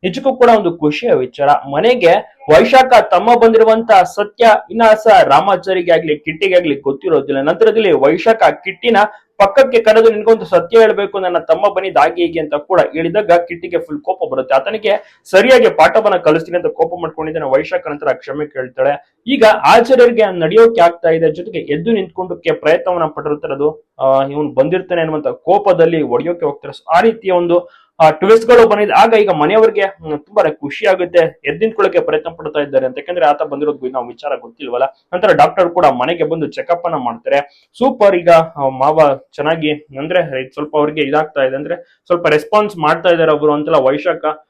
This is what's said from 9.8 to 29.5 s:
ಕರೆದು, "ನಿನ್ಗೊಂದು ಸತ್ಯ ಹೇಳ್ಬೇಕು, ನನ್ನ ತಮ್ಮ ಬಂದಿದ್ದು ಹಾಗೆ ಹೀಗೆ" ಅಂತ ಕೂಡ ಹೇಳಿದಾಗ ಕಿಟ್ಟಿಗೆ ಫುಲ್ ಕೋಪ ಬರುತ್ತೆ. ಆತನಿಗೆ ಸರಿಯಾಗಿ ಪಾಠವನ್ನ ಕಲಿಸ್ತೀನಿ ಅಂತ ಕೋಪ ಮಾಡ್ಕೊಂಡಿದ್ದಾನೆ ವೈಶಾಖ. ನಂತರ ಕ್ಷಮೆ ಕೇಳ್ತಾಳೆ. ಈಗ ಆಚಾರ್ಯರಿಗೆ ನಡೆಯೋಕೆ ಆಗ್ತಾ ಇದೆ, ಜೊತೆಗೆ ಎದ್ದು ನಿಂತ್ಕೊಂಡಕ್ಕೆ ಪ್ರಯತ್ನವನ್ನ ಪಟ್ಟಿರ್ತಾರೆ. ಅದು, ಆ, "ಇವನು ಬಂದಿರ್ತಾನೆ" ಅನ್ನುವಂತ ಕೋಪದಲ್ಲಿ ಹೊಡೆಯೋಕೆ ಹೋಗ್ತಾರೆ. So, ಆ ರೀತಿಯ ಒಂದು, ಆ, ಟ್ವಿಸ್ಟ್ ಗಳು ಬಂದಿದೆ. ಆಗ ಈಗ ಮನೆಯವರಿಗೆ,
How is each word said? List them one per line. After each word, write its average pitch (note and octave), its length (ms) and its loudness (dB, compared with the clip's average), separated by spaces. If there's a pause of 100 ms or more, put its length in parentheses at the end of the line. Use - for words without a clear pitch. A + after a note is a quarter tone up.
ಕರೆದು, A3 300 4
"ನಿನ್ಗೊಂದು G#3+ 340 0
ಸತ್ಯ E3+ 340 0
ಹೇಳ್ಬೇಕು, G3+ 400 2
ನನ್ನ F3+ 200 -2
ತಮ್ಮ D#3+ 360 0
ಬಂದಿದ್ದು F#3 260 -2
ಹಾಗೆ E3+ 260 0
ಹೀಗೆ" D#3+ 140 -6
ಅಂತ D3+ 140 -8
ಕೂಡ D#3+ 260 -2 (120)
ಹೇಳಿದಾಗ E3 400 -2
ಕಿಟ್ಟಿಗೆ E3+ 460 -2
ಫುಲ್ D#3 240 -10
ಕೋಪ F3+ 300 -6
ಬರುತ್ತೆ. C3 220 -4
ಆತನಿಗೆ G3+ 720 -4
ಸರಿಯಾಗಿ A3 460 2
ಪಾಠವನ್ನ F3+ 460 2
ಕಲಿಸ್ತೀನಿ D#3+ 400 -2
ಅಂತ F3 100 -4
ಕೋಪ E3 340 -4
ಮಾಡ್ಕೊಂಡಿದ್ದಾನೆ D#3 460 -8
ವೈಶಾಖ. D#3 400 -2
ನಂತರ D3 200 -8
ಕ್ಷಮೆ C#3 400 -6
ಕೇಳ್ತಾಳೆ. C3+ 680 -6 (100)
ಈಗ A#3+ 180 0 (220)
ಆಚಾರ್ಯರಿಗೆ A#3 720 2
ನಡೆಯೋಕೆ A3 420 2
ಆಗ್ತಾ E3+ 280 0
ಇದೆ, E3 240 0
ಜೊತೆಗೆ E3+ 260 -10
ಎದ್ದು D#3+ 340 -4
ನಿಂತ್ಕೊಂಡಕ್ಕೆ F3+ 600 -6
ಪ್ರಯತ್ನವನ್ನ E3+ 520 -2
ಪಟ್ಟಿರ್ತಾರೆ. D3+ 500 -8
ಅದು, D3 460 -6
ಆ, C3+ 260 0
"ಇವನು C#3+ 220 -6
ಬಂದಿರ್ತಾನೆ" E3 520 -2
ಅನ್ನುವಂತ D#3 280 -4
ಕೋಪದಲ್ಲಿ E3 720 0
ಹೊಡೆಯೋಕೆ C#3+ 420 -4
ಹೋಗ್ತಾರೆ. C#3 280 -8
So, - 240 -4
ಆ F3+ 40 4
ರೀತಿಯ A3 320 -2
ಒಂದು, F3 380 0 (300)
ಆ, D#3 100 6
ಟ್ವಿಸ್ಟ್ A3 360 2
ಗಳು A#3+ 220 6
ಬಂದಿದೆ. G#3 240 0
ಆಗ A3+ 220 4
ಈಗ G#3 160 2
ಮನೆಯವರಿಗೆ, G#3 500 2